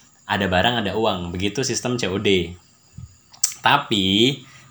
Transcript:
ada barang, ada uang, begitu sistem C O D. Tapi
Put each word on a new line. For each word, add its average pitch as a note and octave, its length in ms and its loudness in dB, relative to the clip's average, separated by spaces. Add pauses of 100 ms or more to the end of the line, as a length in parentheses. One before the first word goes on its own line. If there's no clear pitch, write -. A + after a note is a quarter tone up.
(280)
ada G2+ 180 0
barang, G2+ 400 0
ada F#2 80 -4
uang, G2 380 -2
begitu G2 320 -4
sistem B2 320 -4
C A#2+ 160 -4
O G2+ 80 -2
D. F#2+ 320 2 (1120)
Tapi A2+ 760 2 (320)